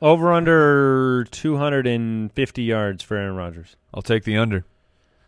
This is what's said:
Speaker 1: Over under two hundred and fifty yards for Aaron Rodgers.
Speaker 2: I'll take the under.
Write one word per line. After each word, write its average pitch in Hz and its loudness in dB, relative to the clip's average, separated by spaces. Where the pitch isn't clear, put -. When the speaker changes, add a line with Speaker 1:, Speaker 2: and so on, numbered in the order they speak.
Speaker 1:
Over 165 4
under 139 4
two 156 -4
hundred 143 -2
and 113 -4
fifty 127 -4
yards 107 -2
for 107 -6
Aaron 98 -4
Rodgers. 85 -12
Speaker 2:
I'll 107 -10
take 113 0
the 107 -2
under. 107 0